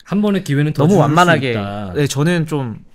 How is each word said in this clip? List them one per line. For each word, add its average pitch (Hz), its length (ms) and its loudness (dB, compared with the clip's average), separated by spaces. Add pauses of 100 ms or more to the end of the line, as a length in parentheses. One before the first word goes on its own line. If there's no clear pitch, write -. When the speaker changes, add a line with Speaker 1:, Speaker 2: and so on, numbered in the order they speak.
Speaker 1:
한 202 160 -2
번의 196 220 0
기회는 147 300 0
더 143 100 0
Speaker 2:
너무 156 80 4
Speaker 1:
줄 202 60 4
수 - 40 4
Speaker 2:
완만하게, 151 500 2
Speaker 1:
있다. 101 440 -6
Speaker 2:
네, 143 120 0
저는 156 380 -2
좀 139 380 -6 (120)